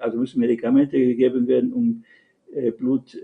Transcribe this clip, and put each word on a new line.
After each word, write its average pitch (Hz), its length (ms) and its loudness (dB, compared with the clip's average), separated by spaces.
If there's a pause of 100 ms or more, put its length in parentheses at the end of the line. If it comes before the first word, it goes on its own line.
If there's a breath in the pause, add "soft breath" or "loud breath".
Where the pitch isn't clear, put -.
also 117 180 -4
müssen 127 220 -4
Medikamente 123 580 2
gegeben 123 480 2
werden, 127 260 2
um, 117 320 -2 (480 soft breath)
äh, 123 200 -2
Blut, 131 520 -4